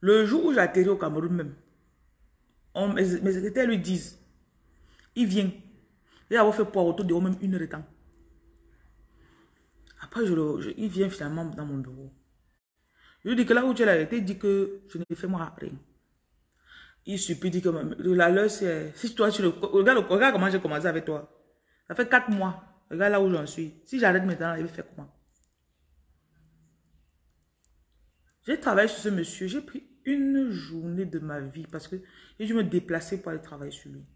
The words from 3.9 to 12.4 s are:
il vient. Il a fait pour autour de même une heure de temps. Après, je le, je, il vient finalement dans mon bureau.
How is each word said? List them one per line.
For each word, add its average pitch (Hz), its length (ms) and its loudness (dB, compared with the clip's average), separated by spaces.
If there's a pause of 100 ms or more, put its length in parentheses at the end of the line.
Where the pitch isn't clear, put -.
il 233 140 0
vient. 190 240 0 (760)
Il 220 100 0
a 214 140 6
fait 214 140 2
pour 190 220 2
autour 170 180 -2
de 170 80 0
même 185 260 0
une 190 140 -2
heure 180 60 -4
de 165 80 -6
temps. 151 180 -12 (2250)
Après, 226 240 -4
je 185 80 2
le, 151 260 0
je, - 160 -8
il 220 140 -4
vient 185 180 0
finalement 160 380 -8
dans 156 220 -10
mon 139 100 -6
bureau. 131 340 -12 (1120)